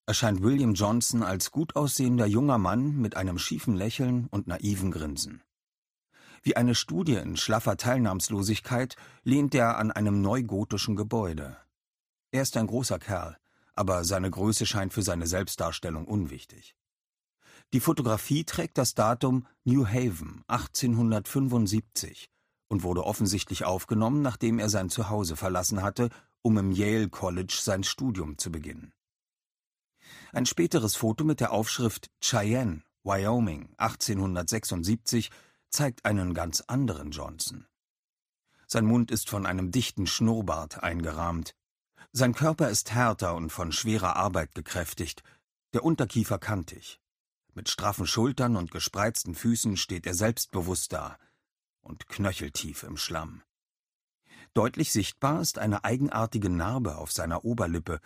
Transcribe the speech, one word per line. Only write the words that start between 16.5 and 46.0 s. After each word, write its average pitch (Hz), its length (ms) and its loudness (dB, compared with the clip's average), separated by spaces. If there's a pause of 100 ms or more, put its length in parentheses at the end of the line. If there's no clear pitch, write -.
Die 127 80 6
Fotografie 143 640 2
trägt - 320 -4
das 131 160 2
Datum 123 520 2 (200)
New 127 200 6
Haven, 98 640 -2
achtzehnhundertfünfundsiebzig, 113 1800 0 (400)
und 98 140 0
wurde 90 200 0
offensichtlich 101 640 -2
aufgenommen, 110 560 2
nachdem 117 380 0
er 107 100 0
sein 95 200 0
Zuhause 101 460 -2
verlassen 92 460 0
hatte, 113 280 0 (320)
um 110 160 4
im 98 140 2
Yale 104 380 2
College 92 520 -4
sein 95 220 0
Studium 90 540 -4
zu 90 140 -6
beginnen. 76 420 -10 (1400)
Ein 127 140 0
späteres 156 500 2
Foto 117 300 0
mit 156 160 2
der 113 100 2
Aufschrift 113 580 0 (120)
Cheyenne, 107 640 0 (200)
Wyoming, 98 760 0
achtzehnhundertsechsundsiebzig, 98 1500 0 (400)
zeigt 139 360 -2
einen 95 280 0
ganz 85 280 -2
anderen 95 500 -2
Johnson. 73 560 -8 (1000)
Sein 113 180 2
Mund 117 260 6
ist - 180 -2
von 98 160 -2
einem 92 260 0
dichten 101 360 0
Schnurrbart 90 760 0
eingerahmt. 85 680 -2 (600)
Sein 120 200 4
Körper 156 360 2
ist 107 240 -2
härter 107 420 2
und 82 160 -4
von 87 220 -4
schwerer 107 420 0
Arbeit 90 400 0
gekräftigt, - 680 -6 (500)
der 120 100 0
Unterkiefer 113 560 2